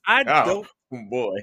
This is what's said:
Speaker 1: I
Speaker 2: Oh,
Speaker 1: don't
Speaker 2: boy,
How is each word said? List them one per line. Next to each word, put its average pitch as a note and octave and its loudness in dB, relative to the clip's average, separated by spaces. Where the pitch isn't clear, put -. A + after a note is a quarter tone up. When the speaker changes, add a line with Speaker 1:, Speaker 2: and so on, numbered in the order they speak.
Speaker 1:
I B3 4
Speaker 2:
Oh, F3 2
Speaker 1:
don't A2+ -14
Speaker 2:
boy, A2+ -2